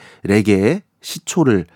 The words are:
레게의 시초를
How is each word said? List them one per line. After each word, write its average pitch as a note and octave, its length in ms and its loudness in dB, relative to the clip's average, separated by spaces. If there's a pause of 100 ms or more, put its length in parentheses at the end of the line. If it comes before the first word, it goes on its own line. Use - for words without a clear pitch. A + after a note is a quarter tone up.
(220)
레게의 G#2 600 0 (220)
시초를 B2+ 720 -2